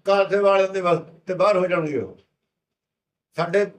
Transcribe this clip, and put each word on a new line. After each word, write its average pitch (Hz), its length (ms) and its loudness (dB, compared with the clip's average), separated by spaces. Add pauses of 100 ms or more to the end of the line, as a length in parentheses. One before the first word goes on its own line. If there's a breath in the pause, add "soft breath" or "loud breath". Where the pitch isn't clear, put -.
ਕਾਸੇ 196 340 2
ਵਾਲਿਆਂ 196 300 2
ਦੇ 190 120 -6
ਵਾਸਤੇ 175 520 -4
ਬਾਹਰ 185 240 2
ਹੋ 180 100 0
ਜਾਣਗੇ 156 340 -4
ਉਹ। 95 180 -12 (1160)
ਸਾਡੇ 175 440 -2